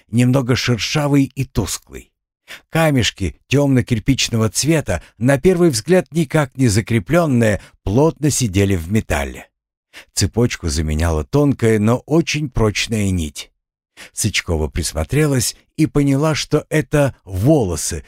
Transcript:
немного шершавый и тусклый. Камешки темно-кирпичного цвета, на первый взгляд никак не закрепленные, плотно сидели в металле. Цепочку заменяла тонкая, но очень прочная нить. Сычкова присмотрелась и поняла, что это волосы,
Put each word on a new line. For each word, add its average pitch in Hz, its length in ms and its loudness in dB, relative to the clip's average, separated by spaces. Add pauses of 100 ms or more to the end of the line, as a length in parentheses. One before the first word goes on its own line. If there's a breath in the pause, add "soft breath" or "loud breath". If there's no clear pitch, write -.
немного 123 460 2
шершавый 139 680 0
и 135 220 -6
тусклый. - 680 -8 (580 loud breath)
Камешки 135 800 0
темно-кирпичного 123 1040 0
цвета, 135 520 -2 (160 loud breath)
на 131 220 2
первый 175 300 4
взгляд 170 420 0
никак 151 460 -2
не 131 100 4
закрепленные, 113 920 0 (220 loud breath)
плотно 143 460 0
сидели 98 460 0
в 82 160 -4
металле. 71 580 -4 (640 loud breath)
Цепочку 104 560 -2
заменяла 78 540 -2
тонкая, 117 560 2
но 113 260 2
очень 151 440 -2
прочная 107 600 -2
нить. 80 420 -6 (600 loud breath)
Сычкова 80 560 -4
присмотрелась 127 880 -2 (220 soft breath)
и 156 80 2
поняла, 143 500 0
что - 340 -2
это 147 540 0
волосы, 95 840 0